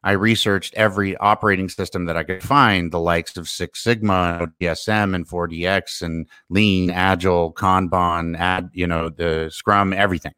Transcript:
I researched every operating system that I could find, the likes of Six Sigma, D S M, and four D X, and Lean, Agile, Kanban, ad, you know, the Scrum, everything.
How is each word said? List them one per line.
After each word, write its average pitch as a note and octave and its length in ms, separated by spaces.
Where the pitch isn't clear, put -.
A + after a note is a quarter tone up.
I G2 80
researched G2+ 640
every G2+ 420
operating G2 520
system F2+ 360
that E2 120
I E2 60
could F#2 200
find, G#2 480
the E2+ 80
likes E2+ 380
of E2 100
Six - 360
Sigma, F#2 760
D F2 80
S D#2+ 200
M, G#2 280
and E2+ 120
four F2 200
D E2 180
X, F#2+ 360
and E2 260
Lean, F#2 400
Agile, F2+ 640
Kanban, F2 840
ad, F2+ 360
you F2+ 120
know, E2 240
the D#2+ 420
Scrum, G2+ 420
everything. F#2 440